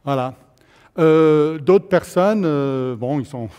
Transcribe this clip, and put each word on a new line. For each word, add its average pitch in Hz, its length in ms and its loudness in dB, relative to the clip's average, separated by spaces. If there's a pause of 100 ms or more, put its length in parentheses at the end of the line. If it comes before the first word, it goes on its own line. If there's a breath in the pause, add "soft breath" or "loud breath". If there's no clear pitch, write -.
Voilà. 131 300 -6 (640 soft breath)
Euh, 160 600 4
d'autres 185 300 2
personnes, 190 580 0
euh, 135 500 -2
bon, 131 240 -4
ils 120 60 -8
sont, 117 220 -12 (100)